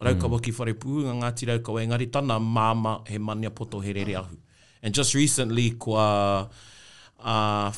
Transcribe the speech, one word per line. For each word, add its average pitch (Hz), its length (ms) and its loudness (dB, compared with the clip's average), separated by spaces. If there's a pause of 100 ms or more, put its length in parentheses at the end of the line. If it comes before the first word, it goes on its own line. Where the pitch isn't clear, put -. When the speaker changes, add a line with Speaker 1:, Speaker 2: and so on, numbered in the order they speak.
Speaker 1:
Raukawa 92 380 2
Speaker 2:
Mm. 117 60 -6
Speaker 1:
ki 117 80 -2
whare 113 220 -4
pū, 139 280 -4
ngā 123 200 -2
Ngāti 120 260 -4
Raukawa, 113 360 -2
engari 120 280 0
tana 139 260 0
māma 113 680 2
he 107 100 -6
mania 107 320 -4
poto 107 300 -10
he 101 120 -4
rere 98 240 -4
ahu. 92 200 -8 (460)
And 104 120 -2
just 135 200 2
recently, 120 580 2
kua, 104 760 2 (720)
uh, 107 580 0